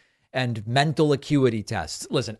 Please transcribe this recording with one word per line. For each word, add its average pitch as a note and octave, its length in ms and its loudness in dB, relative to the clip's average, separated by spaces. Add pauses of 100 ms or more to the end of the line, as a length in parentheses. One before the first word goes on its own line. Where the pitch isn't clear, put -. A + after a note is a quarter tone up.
(320)
and A#2+ 340 -4
mental D3 460 2
acuity C3 500 2
tests. - 480 -8
Listen, A#2 300 -4